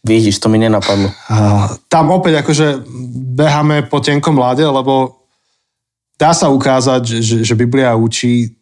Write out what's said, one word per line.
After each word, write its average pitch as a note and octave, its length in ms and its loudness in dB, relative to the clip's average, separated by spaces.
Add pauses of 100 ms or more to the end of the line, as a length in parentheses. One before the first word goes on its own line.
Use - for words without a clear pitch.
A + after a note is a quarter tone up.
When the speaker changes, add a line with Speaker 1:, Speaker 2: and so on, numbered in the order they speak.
Speaker 1:
vidíš, A2 360 2
to A2 120 0
mi A2 80 2
nenapadlo. G2+ 500 0 (180)
Speaker 2:
A A2 100 -2 (520)
tam D#3+ 240 2
opäť E3+ 300 0
akože D3 420 -2 (480)
beháme D3+ 560 0
po C#3+ 100 -2
tenkom D3 380 0
ľade, B2+ 240 0
lebo C3+ 640 -2 (920)
dá D3+ 180 2
sa D#3+ 180 0
ukázať, C3 520 0
že, A2+ 180 -4
že, A2+ 240 0
že A#2 120 -2
Biblia A#2+ 380 0
učí A2+ 560 0 (120)